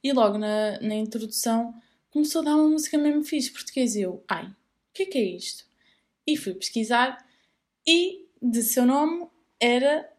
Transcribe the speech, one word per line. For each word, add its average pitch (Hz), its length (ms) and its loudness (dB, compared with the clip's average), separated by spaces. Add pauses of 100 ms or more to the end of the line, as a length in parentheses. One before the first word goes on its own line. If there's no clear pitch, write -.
E 277 100 0
logo 214 240 4
na, 214 440 -2
na 214 140 -4
introdução 226 760 -4 (380)
começou 302 300 0
a 302 40 -4
dar 302 100 2
uma 311 140 6
música 311 280 0
mesmo 294 260 2
fixe, 285 280 -4
português. 240 440 -4
E 208 60 -2
eu, 185 260 -6
"Ai, 175 200 -6
o 196 80 -18 (380)
que 381 100 -4
é - 40 0
que 330 100 -4
é 226 60 2
isto?" 180 420 -8 (640)
E 302 100 2
fui 190 180 -6
pesquisar 233 720 0 (640)
e 349 400 2 (140)
de 233 220 0
seu 247 220 2
nome 311 420 2 (320)
era 247 600 2